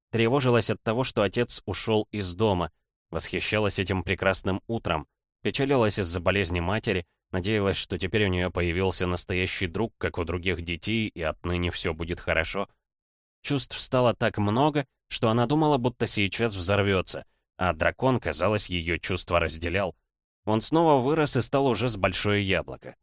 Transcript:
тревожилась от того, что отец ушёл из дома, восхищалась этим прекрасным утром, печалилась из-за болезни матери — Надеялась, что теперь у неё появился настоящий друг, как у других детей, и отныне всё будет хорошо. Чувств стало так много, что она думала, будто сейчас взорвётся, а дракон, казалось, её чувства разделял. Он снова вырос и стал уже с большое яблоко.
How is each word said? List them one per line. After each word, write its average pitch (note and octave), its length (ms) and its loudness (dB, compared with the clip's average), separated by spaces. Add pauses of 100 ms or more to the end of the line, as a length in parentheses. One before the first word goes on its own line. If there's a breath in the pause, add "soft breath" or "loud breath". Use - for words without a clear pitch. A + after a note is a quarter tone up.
(120)
тревожилась A#2+ 580 2
от G#2+ 140 -4
того, A2+ 200 0
что A2+ 200 0
отец A#2+ 420 -2
ушёл G#2+ 460 0
из F#2+ 220 -2
дома, F#2 380 2 (380)
восхищалась F#2+ 680 0
этим F#2+ 240 -2
прекрасным F#2+ 640 0
утром, F2 400 -2 (340)
печалилась A#2 580 2
из-за F2+ 200 0
болезни F2 400 0
матери — F#2 460 -2 (260)
Надеялась, G2 460 0
что - 200 -4
теперь G2+ 280 0
у F#2+ 40 2
неё F2+ 220 0
появился F2+ 560 0
настоящий F2+ 600 -2
друг, F#2+ 300 -4
как - 200 -6
у F2 60 -2
других E2+ 380 -4
детей, G2+ 460 -4
и E2+ 140 -10
отныне F2 500 -2
всё F2 220 -4
будет E2 260 -6
хорошо. E2+ 500 -2 (720)
Чувств - 380 -2
стало B2 340 2
так A2 240 -2
много, C3 480 2 (220)
что - 220 0
она A#2+ 160 2
думала, D3+ 320 4
будто A#2+ 300 -2
сейчас G#2 480 0
взорвётся, G2 680 0 (320)
а F2+ 160 0
дракон, F2 460 0
казалось, F2+ 500 0
её E2+ 280 -2
чувства F2 420 0
разделял. E2 560 -2 (500)
Он A2 160 2
снова D#3 400 4
вырос D3 340 0
и B2 60 2
стал C#3 260 0
уже A#2 220 0
с G#2+ 80 -4
большое G2 500 0
яблоко. C#2 560 -4